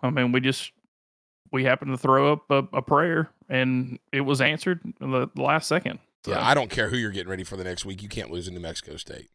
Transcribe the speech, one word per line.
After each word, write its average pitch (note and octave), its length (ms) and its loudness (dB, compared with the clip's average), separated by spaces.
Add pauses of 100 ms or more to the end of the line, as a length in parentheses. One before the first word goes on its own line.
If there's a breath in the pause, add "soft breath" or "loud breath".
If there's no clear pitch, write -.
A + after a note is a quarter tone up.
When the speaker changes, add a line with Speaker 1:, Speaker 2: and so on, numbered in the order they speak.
Speaker 1:
I B2+ 80 2
mean, B2+ 220 2
we B2+ 100 4
just, C3 300 0 (800)
we C3 120 0
happened C3 280 2
to B2+ 80 -2
throw C3+ 340 6
up - 160 -4
a, C#3 140 4 (100)
a C3+ 80 0
prayer, D#3+ 480 2 (180)
and B2+ 520 0 (120)
it C3+ 100 0
was C3+ 200 2
answered D#3+ 380 0 (200)
in C3+ 120 -4
the, B2+ 240 0
the C3+ 80 -4
last D3+ 240 0
second. - 320 -2 (260)
So - 60 -6
Speaker 2:
Yeah, - 120 -2
I B2 120 6
don't C3 160 0
care A2 180 0
who B2+ 80 -2
you're A2 140 -2
getting F#2 180 -8
ready F#2 140 -6
for F#2+ 140 -10
the F#2 60 -8
next F2+ 220 -6
week. G2 160 -10
You G2+ 80 -12
can't F#2+ 220 -8
lose F2 160 -6
in F2+ 80 -10
New F2 40 -10
Mexico D#2+ 380 -10
State. - 380 -14